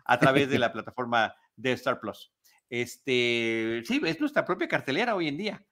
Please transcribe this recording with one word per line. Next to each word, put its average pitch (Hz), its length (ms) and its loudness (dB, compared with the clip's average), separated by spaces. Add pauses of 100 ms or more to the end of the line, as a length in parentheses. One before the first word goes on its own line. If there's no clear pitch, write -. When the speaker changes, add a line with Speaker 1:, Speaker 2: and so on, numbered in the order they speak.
Speaker 1:
a 123 120 4
través 135 320 6
de 139 100 2
la 117 120 2
Speaker 2:
<laughs> - 20 -12
Speaker 1:
plataforma 113 640 0 (220)
de 123 160 0
Star 120 260 -2
Plus. - 320 -10 (380)
Este, 117 1160 -2
sí, 262 200 -2
es 165 160 -2
nuestra 294 240 0
propia 180 220 -4
cartelera 160 480 -2
hoy 170 120 -2
en 143 100 -4
día 202 340 -8